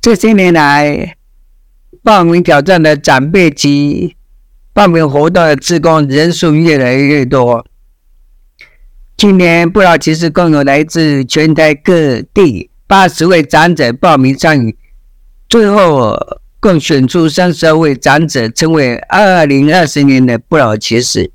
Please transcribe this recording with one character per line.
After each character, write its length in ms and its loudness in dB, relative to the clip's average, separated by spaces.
这 120 2
些 200 0
年 200 2
来， 600 0
报 220 2
名 180 2
挑 180 2
战 220 2
的 140 2
长 340 0
辈 180 2
及 680 -4
报 120 2
名 240 0
活 200 0
动 120 0
的 140 2
志 240 -4
工 260 0
人 240 0
数 240 -2
越 240 2
来 180 0
越 300 0
多。 400 -2
今 200 2
年 320 2
不 140 0
老 160 2
骑 160 -2
士 160 -4
共 220 0
有 120 0
来 200 0
自 420 -2
全 260 0
台 220 0
各 480 -2
地 480 -2
八 220 2
十 180 -4
位 160 2
长 340 0
者 160 -2
报 240 0
名 200 0
参 260 0
与， 160 -6
最 180 2
后 480 0
共 200 0
选 280 -2
出 200 0
三 240 -2
十 140 -4
二 80 2
位 220 0
长 320 0
者 200 -4
成 260 -2
为 220 -2
二 340 2
零 320 2
二 120 2
十 160 -2
年 200 2
的 140 0
不 180 -6
老 220 0
骑 240 -4
士。 340 -6